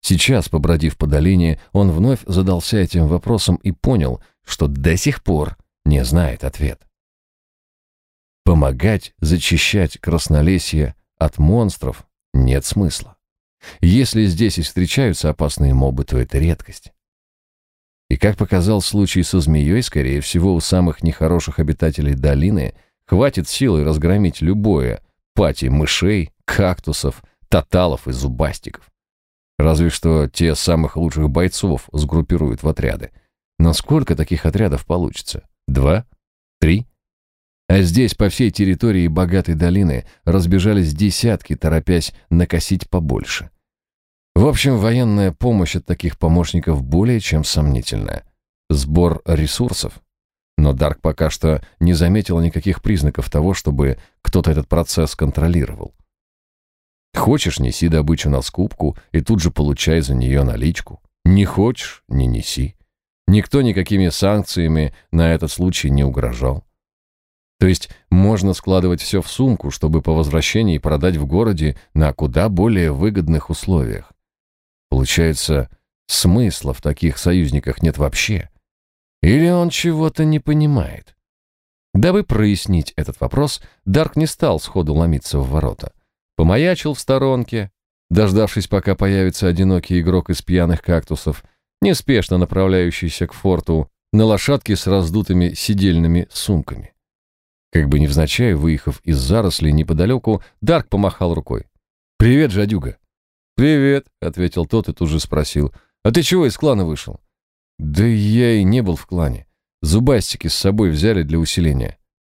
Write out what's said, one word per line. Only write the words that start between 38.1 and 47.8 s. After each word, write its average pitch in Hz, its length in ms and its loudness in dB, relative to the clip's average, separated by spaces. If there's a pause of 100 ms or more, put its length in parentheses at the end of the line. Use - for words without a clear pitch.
по 104 140 0
всей 117 200 0
территории 95 580 0
богатой 87 460 0
долины 85 520 0 (180)
разбежались 90 720 2
десятки, 101 600 -2
торопясь 80 580 0 (180)
накосить 87 580 0
побольше. 73 600 -4 (840)
В 104 140 6
общем, 135 300 2
военная 104 540 2
помощь 107 440 0
от 87 100 -4
таких 85 320 -4
помощников 82 640 0
более 101 360 0
чем 78 240 -2
сомнительная. 55 800 -2 (460)